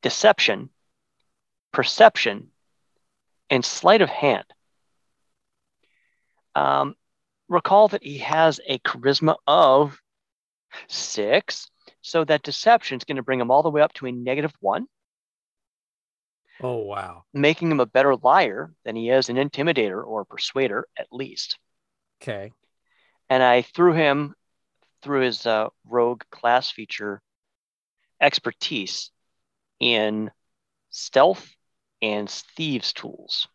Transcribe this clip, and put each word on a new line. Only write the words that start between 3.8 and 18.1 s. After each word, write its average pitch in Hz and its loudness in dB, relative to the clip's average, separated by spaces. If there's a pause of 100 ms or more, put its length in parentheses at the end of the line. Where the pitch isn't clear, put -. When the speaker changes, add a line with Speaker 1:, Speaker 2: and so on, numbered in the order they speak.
Speaker 1:
of 147 2
hand. 127 -2 (2000)
Um, 139 0 (520)
recall 196 4
that 196 -4
he 143 -14
has 160 0
a 135 -4
charisma 139 0 (120)
of 143 4 (920)
six, - -4 (320)
so 160 -2
that 147 0
deception 180 0
is - -12
gonna 135 -6
bring 131 -2
him 120 -2
all 143 4
the 165 0
way 147 2
up 151 2
to - -14
a 127 -6
negative 127 -4
one. 202 -4 (1800)
Speaker 2:
Oh, 123 -6
wow. 98 -10 (100)
Speaker 1:
Making 156 0
him 147 0
a 123 4
better 135 2